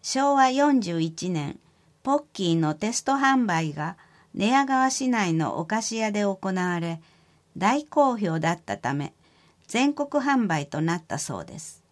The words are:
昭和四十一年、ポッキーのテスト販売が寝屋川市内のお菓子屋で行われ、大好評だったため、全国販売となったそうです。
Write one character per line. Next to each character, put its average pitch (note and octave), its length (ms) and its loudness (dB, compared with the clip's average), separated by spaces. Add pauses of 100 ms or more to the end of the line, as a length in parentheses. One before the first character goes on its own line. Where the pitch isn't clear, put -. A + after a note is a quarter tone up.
昭 C#4 340 2
和 C4 140 6
四 C#4 300 4
十 F3 200 -2
一 D#3+ 280 -4
年、 D3+ 300 -4 (460)
ポ C#4 140 2
ッ D4 140 -4
キ G3 200 -4
ー E3 40 4
の D#3 180 2
テ G#3+ 180 -4
ス - 100 -4
ト C4+ 120 0
販 C4+ 320 2
売 E3 260 -2
が D3+ 240 -8 (380)
寝 G3 120 0
屋 C4+ 200 4
川 C4 240 2
市 C4 180 -2
内 G3+ 260 0
の D#3 240 0
お E3 80 -4
菓 A3 160 -2
子 A3+ 140 -6
屋 A3 160 -2
で G#3 80 0
行 G3 200 0
わ F3+ 380 -2
れ、 E3 220 -6 (560)
大 B3 280 0
好 C#4 320 2
評 E3+ 220 -2
だ E3 140 0
っ E3+ 120 -6
た G2+ 140 -6
た C3 160 -4
め、 C#3+ 200 -6 (520)
全 C#4 280 0
国 C#4+ 300 -2
販 C4+ 220 2
売 D#3 220 -2
と D3+ 120 -4
な E3+ 180 0
っ D#3+ 60 -10
た - 140 -6
そ G#2 220 -8
う - 40 -12
で - 140 -16
す。 - 340 -18